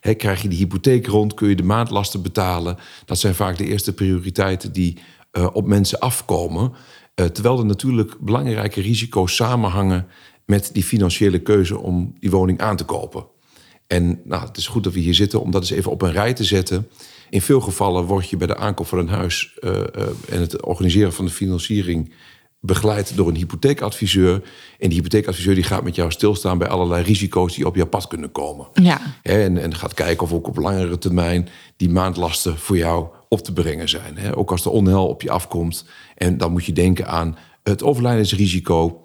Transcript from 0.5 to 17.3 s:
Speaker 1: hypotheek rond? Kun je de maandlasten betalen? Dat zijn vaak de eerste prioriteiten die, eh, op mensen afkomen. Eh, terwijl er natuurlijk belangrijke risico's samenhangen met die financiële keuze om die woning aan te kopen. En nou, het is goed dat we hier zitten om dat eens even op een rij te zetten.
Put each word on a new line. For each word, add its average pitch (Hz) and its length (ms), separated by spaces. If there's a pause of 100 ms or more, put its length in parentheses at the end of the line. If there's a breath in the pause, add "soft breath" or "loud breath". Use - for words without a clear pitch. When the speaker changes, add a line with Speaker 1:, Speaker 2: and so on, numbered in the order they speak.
Speaker 1:
hypotheek 98 520
rond? 104 280
Kun 104 140
je 101 80
de 92 60
maandlasten 101 600
betalen? 90 540 (280 loud breath)
Dat - 140
zijn 95 160
vaak 92 240
de - 80
eerste 101 260
prioriteiten 92 800
die, 90 260 (320 loud breath)
eh, 90 220
op 101 140
mensen 101 340
afkomen. 95 720 (420 loud breath)
Eh, 90 120
terwijl 117 320
er 117 60
natuurlijk 110 560
belangrijke 107 600
risico's 104 540
samenhangen 98 720 (380 loud breath)
met 101 280
die 101 120
financiële 98 540
keuze 101 400
om 90 420
die 98 100
woning 92 300
aan 104 160
te - 80
kopen. - 420 (600 soft breath)
En 87 380
nou, - 220
het - 100
is - 100
goed 110 180
dat 90 80
we 90 80
hier 85 140
zitten 101 260
om - 100
dat 92 100
eens 90 100
even - 200
op - 120
een 87 100
rij 104 200
te 120 120
zetten. 95 440 (420 loud breath)